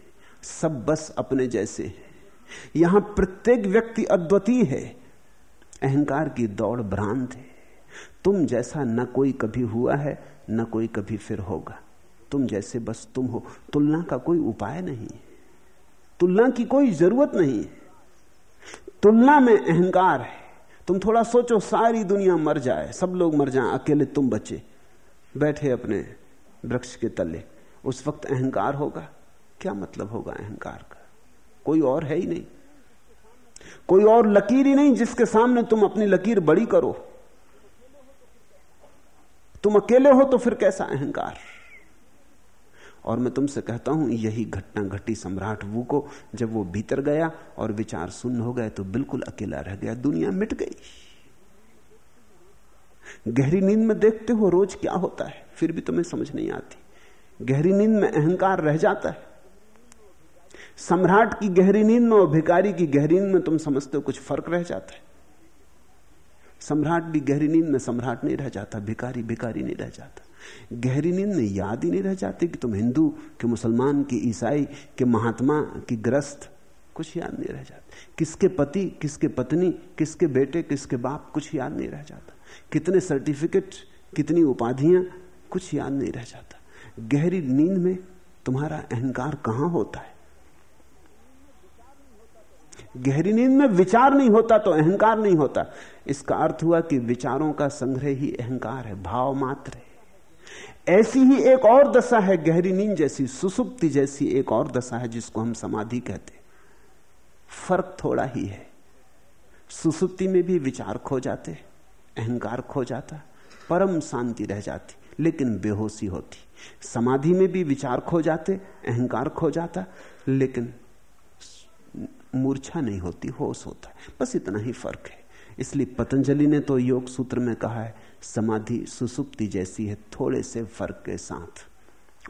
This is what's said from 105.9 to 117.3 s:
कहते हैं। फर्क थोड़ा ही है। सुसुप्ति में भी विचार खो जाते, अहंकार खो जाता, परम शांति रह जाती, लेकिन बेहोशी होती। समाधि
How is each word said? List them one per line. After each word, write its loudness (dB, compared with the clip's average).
कहते -12
हैं। -20
फर्क -4
थोड़ा -2
ही -6
है। -14
सुसुप्ति -2
में 2
भी 0
विचार -6
खो -4
जाते, -8
अहंकार -6
खो -4
जाता, -10
परम 2
शांति -4
रह -6
जाती, -12
लेकिन 0
बेहोशी -4
होती। -10
समाधि 0